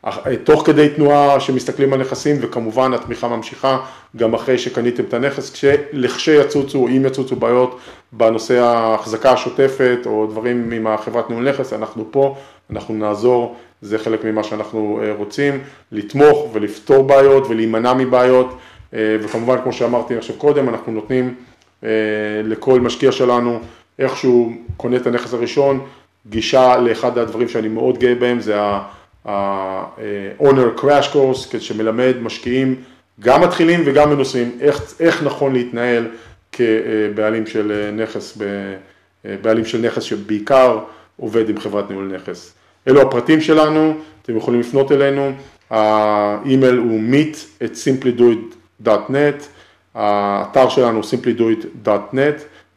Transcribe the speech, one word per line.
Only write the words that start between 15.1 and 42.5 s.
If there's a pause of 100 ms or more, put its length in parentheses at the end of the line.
רוצים, (320)
לתמוך
ולפתור
בעיות
ולהימנע
מבעיות, (360)
אה,
וכמובן,
כמו
שאמרתי
עכשיו
קודם,
אנחנו
נותנים, (500)
אה, (560)
לכל
משקיע
שלנו, (400)
איך
שהוא (240)
קונה
את
הנכס
הראשון, (460)
גישה
לאחד
הדברים
שאני
מאוד
גאה
בהם,
זה
ה- (420)
ה-, (140)
אה,
Owner
Crash
Course,
שמלמד
משקיעים, (460)
גם
מתחילים
וגם
מנוסים,
איך, (180)
איך
נכון
להתנהל (460)
כבעלים
של,
אה,
נכס
ב-, (520)
אה,
בעלים
של
נכס
שבעיקר (380)
עובד
עם
חברת
ניהול
נכס. (340)